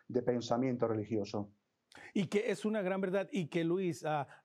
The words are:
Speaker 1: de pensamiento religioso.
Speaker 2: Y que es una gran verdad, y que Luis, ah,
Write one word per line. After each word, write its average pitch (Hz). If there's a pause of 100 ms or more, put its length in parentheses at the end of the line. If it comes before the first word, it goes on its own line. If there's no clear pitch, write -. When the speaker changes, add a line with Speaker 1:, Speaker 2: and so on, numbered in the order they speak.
Speaker 1:
de 120
pensamiento 120
religioso. 104 (600)
Speaker 2:
Y 202
que 214
es 202
una 214
gran 190
verdad, 196
y 175
que 170
Luis, 175
ah, 151 (180)